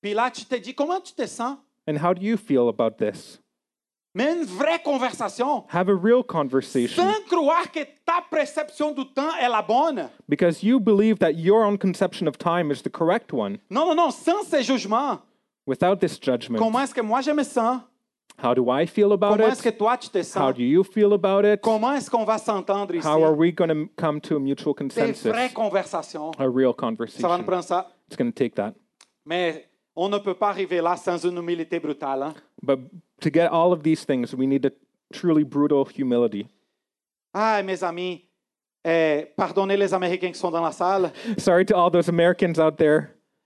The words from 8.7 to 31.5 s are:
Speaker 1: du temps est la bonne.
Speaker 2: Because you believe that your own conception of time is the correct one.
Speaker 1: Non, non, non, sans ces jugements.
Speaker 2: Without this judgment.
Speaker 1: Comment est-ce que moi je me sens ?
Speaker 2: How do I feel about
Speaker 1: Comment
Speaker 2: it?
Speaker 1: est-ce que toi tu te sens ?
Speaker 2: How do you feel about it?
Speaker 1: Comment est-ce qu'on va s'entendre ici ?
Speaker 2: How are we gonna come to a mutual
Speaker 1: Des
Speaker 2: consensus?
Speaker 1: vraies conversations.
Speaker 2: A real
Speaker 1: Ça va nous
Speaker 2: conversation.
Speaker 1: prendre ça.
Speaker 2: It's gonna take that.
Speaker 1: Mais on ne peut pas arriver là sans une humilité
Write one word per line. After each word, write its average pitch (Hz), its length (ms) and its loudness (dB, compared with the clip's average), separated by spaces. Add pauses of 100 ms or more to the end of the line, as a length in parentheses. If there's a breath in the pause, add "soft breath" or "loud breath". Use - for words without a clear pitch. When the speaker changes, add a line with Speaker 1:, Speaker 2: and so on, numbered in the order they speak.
Speaker 1:
du 269 220 -6
temps 302 260 -2
est 254 80 0
la 226 140 0
bonne. 240 480 0 (180)
Speaker 2:
Because 165 360 2
you 240 180 4
believe 214 380 4
that - 180 4
your 196 260 4
own 208 140 2
conception 190 500 -2
of 143 100 -4
time 170 340 0
is 135 120 -4
the - 60 -4
correct 175 420 0
one. 117 260 -4 (120)
Speaker 1:
Non, 294 180 0
non, 320 80 2
non, 320 160 2
sans 392 320 -2
ces 285 200 0
jugements. 233 560 -2 (460)
Speaker 2:
Without 175 360 0
this 165 180 -2
judgment. 120 400 -2
Speaker 1:
Comment 226 220 2
est-ce 269 120 -4
que 247 80 -4
moi 220 200 0
je 277 100 -2
me 294 120 0
sens ? 240 360 -2 (640)
Speaker 2:
How 123 100 2
do 123 160 2
I 139 160 2
feel 208 280 2
about 202 240 4
Speaker 1:
Comment 220 100 6
Speaker 2:
it? 254 60 4
Speaker 1:
est-ce 254 100 -8
que 240 60 2
toi 220 280 0
tu - 120 -12
te 185 140 -2
sens ? - 200 -4
Speaker 2:
How 131 80 2
do 123 120 -2
you 151 200 4
feel 208 300 2
about 196 320 2
it? 208 160 4
Speaker 1:
Comment 226 320 2
est-ce 277 160 -6
qu'on 226 160 0
va 214 120 0
s'entendre 202 580 -4
ici ? 160 120 -2
Speaker 2:
How 156 160 4
are 156 140 4
we 170 160 4
gonna 160 320 0 (100)
come 151 240 -2
to - 160 -4
a 147 40 0
mutual 139 340 -2
Speaker 1:
Des 143 160 -6
Speaker 2:
consensus? - 420 -2
Speaker 1:
vraies 247 220 -2
conversations. 180 840 -6
Speaker 2:
A 139 120 -4
real 123 240 2
Speaker 1:
Ça 113 560 -6
va 175 80 2
nous 180 60 -6
Speaker 2:
conversation. - 20 -
Speaker 1:
prendre 180 180 -2
ça. 180 240 -4 (220)
Speaker 2:
It's - 80 -20
gonna 120 160 -2
take 120 220 -4
that. 104 180 -4 (520)
Speaker 1:
Mais 165 440 -4 (260)
on 185 140 -2
ne 202 80 -2
peut 202 160 -4
pas 202 160 0
arriver 180 320 -2
là 170 160 0
sans 175 280 -4
une 180 120 -2
humilité 170 420 -4